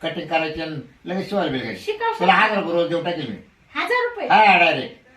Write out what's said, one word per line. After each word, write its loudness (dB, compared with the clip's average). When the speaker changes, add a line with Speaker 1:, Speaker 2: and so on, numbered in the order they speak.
Speaker 1:
कटिंग -6
करायची -2
आणि -8
लगेच -6
शिवायला 0
बिल -6
Speaker 2:
शिकाव -4
Speaker 1:
तुला 6
Speaker 2:
का? 4
Speaker 1:
हजार 2
रुपये -4
रोज 0
देऊन -4
टाकेल -6
मी. -10
Speaker 2:
हजार 0
रुपये? -6
Speaker 1:
हा, 6
डायरेक्ट. 0